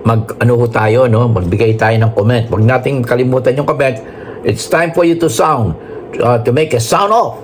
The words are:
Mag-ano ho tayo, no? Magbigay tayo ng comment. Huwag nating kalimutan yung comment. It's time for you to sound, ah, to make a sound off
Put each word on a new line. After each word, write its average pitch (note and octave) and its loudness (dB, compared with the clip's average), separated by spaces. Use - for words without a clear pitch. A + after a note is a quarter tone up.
Mag-ano A#2 0
ho A#2+ 2
tayo, A#2 2
no? A2+ 2
Magbigay A2 0
tayo A2+ 2
ng A2+ 0
comment. A2 0
Huwag G#2+ 0
nating B2+ 2
kalimutan B2+ 2
yung C#3+ -2
comment. C#3 0
It's - -4
time E3 0
for E3+ 2
you E3+ 2
to D#3+ 0
sound, B2+ 0
ah, A#2+ 2
to A#2+ 0
make D#3 0
a A2+ 0
sound G3+ 2
off - -2